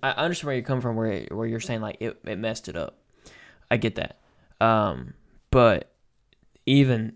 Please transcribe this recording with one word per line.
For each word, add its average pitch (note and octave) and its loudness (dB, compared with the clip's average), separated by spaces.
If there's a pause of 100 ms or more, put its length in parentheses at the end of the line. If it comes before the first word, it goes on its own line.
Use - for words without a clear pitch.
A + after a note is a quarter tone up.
I C3+ 0
understand E3 -4
where C3+ -4
you're B2 -4
coming C3 -2
from, A#2 -4
where, G#2+ -4
where A2 -6
you're A2+ -4
saying, A2+ -6
like, G#2+ -10
it, A2 -8
it G#2 -8
messed A2 -8
it E2 -8
up. - -8 (720)
I A#2+ 2
get G#2+ -2
that. - -8 (480)
Um, G2 2 (380)
but A2+ 4 (720)
even, B2+ 4